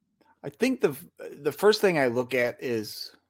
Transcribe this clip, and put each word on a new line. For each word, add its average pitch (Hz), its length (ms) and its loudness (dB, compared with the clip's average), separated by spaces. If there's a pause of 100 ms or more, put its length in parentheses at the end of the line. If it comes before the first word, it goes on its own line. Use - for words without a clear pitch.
(420)
I - 60 -12
think 247 320 -2
the 185 100 2
f-, 139 140 -12 (380)
the 147 100 -2
first 214 280 4
thing 180 180 4
I 139 80 4
look 123 260 0
at 120 300 0
is 113 500 -6 (180)